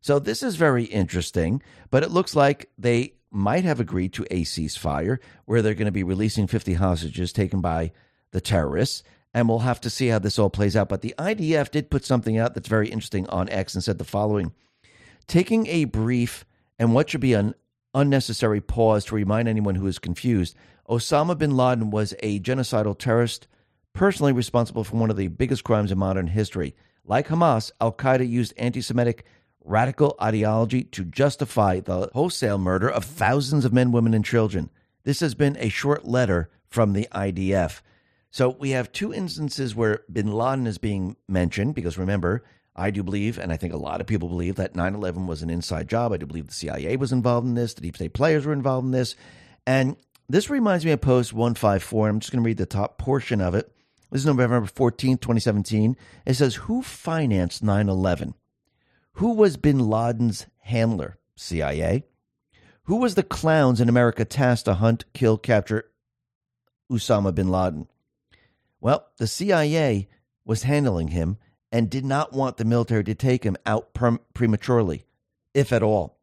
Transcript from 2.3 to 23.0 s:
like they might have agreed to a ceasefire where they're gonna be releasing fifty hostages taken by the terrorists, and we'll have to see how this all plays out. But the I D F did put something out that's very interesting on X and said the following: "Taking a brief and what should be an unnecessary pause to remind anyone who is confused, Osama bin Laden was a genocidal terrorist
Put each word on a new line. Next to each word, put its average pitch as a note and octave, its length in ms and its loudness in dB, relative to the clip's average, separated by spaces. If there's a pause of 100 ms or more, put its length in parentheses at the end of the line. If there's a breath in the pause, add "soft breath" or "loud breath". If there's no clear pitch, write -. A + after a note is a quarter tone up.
like C#3+ 400 2
they A#2+ 380 0 (160)
might G#2 340 0
have D3 160 0
agreed F#2 340 -2
to - 160 -6
a F2 140 -2
ceasefire D#2+ 760 -4 (280 loud breath)
where A2+ 160 2
they're G#2+ 120 2
gonna G#2 160 -2
be F#2+ 140 -2
releasing G2 420 0
fifty G2 280 -2
hostages F2 580 -2
taken G2 280 0
by E2 320 -2 (380 soft breath)
the F#2 100 -4
terrorists, E2+ 600 -2 (320 soft breath)
and A#2+ 120 2
we'll A2+ 120 2
have A#2+ 240 -2
to A#2 80 -6
see B2+ 180 -2
how A2+ 100 2
this G2 200 -2
all G#2 100 4
plays G2 260 0
out. G2+ 140 2
But G2 140 -4
the A#2 160 -8
I F#3+ 160 -2
D D#3+ 200 -2
F D3 160 0
did D3 200 -4
put C#3 140 -2
something A2+ 340 0
out A#2 160 0
that's - 140 -10
very A2 200 2
interesting G2+ 400 -6
on F#2 220 -2
X F#2+ 240 -4
and F2+ 100 -4
said G2+ 140 -2
the E2 60 -8
following: G#2 480 -2 (760 soft breath)
"Taking G#3+ 400 2
a D#3+ 180 0
brief A#2+ 640 -2 (320)
and A#2 160 4
what D3 160 2
should C#3+ 100 -4
be B2+ 140 4
an G#2 200 0 (400)
unnecessary B2+ 680 2
pause A2 460 2
to - 80 -8
remind G#2+ 340 0
anyone G#2+ 260 0
who F#2+ 120 -2
is F#2 120 -4
confused, F#2 580 -2 (320 soft breath)
Osama D#3 480 0
bin D3 200 0
Laden B2 340 2
was G#2 300 -2
a G#2 200 -2
genocidal A2+ 580 -2
terrorist A#2 480 0 (460)